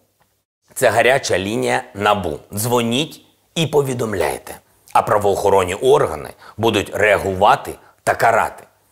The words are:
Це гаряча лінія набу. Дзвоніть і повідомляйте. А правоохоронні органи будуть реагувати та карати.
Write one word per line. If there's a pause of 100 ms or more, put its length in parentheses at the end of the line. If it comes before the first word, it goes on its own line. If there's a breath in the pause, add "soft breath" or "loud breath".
(720)
Це
гаряча
лінія (100)
набу. (140)
Дзвоніть (340)
і
повідомляйте. (380)
А
правоохоронні
органи (280 loud breath)
будуть
реагувати (280 soft breath)
та
карати. (280)